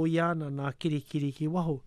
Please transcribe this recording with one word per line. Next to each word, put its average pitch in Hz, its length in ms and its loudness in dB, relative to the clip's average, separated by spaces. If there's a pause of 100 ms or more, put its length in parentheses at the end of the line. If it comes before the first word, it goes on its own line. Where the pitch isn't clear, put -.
ia 165 240 4
ana 160 220 -2
nā 139 240 -2
kirikiri 147 560 0
ki 151 160 -2
waho, 160 380 0